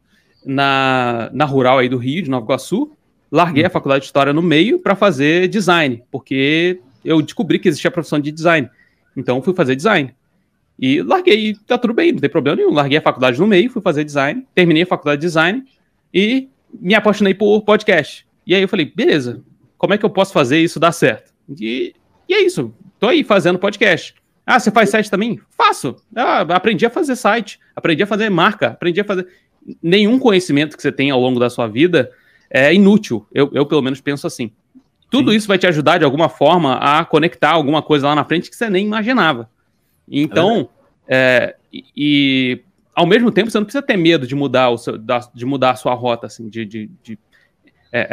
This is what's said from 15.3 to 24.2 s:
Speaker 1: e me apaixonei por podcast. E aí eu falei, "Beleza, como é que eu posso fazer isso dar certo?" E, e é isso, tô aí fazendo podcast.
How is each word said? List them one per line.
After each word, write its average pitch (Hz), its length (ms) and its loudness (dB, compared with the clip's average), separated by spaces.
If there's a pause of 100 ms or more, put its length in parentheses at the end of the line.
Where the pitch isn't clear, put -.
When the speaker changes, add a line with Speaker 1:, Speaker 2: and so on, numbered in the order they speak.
Speaker 1:
e 240 360 0 (240)
me 180 220 -2
apaixonei 202 400 2
por 208 280 2
podcast. 208 640 0 (200)
E 170 80 0
aí 196 80 2
eu 190 60 0
falei, 160 260 -2
"Beleza, 139 480 -2 (340)
como 170 160 0
é 208 60 0
que 226 60 -4
eu 214 60 0
posso 190 220 -2
fazer 147 260 2
isso 165 220 0
dar 165 120 4
certo?" 123 400 -2 (280)
E, 110 340 -6 (340)
e 370 60 0
é 427 80 2
isso, 143 320 -2 (240)
tô 202 100 0
aí 294 140 2
fazendo 185 360 0
podcast. 202 560 -2 (320)